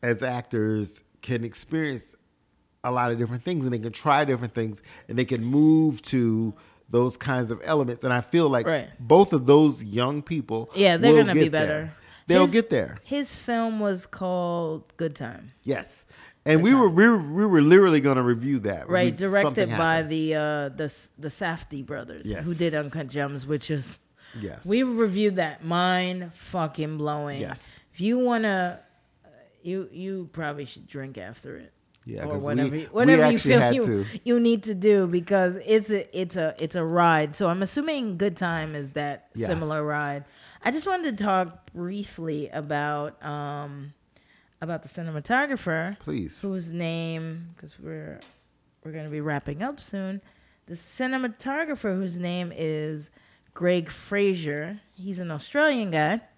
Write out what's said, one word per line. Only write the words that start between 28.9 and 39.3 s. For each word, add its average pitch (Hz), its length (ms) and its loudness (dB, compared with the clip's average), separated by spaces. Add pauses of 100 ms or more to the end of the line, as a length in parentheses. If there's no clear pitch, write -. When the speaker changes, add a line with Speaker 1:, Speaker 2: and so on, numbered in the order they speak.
Speaker 2:
uh, - 20 -20 (360)
you, 180 280 -6
you 180 400 -10
probably 147 340 -8
should - 220 -18
drink 135 300 -12
after 113 400 -16
it. - 160 -20 (320)
Speaker 1:
Yeah, 110 200 -10
Speaker 2:
Or 147 80 -4
Speaker 1:
'cause 143 100 -4
Speaker 2:
whatever 135 260 0
Speaker 1:
we, 151 120 -4
Speaker 2:
you, 156 60 -12
whatever 240 360 6
Speaker 1:
we 151 60 6
Speaker 2:
you - 60 4
Speaker 1:
actually 143 160 2
Speaker 2:
feel 247 80 8
Speaker 1:
had 240 160 4
Speaker 2:
you, 254 80 0
Speaker 1:
to. 104 220 0 (180)
Speaker 2:
you 240 160 2
need 233 240 2
to 220 100 -4
do, 196 340 4
because 180 500 0 (100)
it's 214 240 4
a, 190 280 -4
it's 185 160 -6
a, 160 240 -2
it's 156 160 -6
a 175 80 -2
ride. 160 520 2
So 202 140 0
I'm 180 120 -2
assuming 262 560 -4
Good 185 200 -2
Time 160 360 -4
is 143 200 -8
that 147 420 -8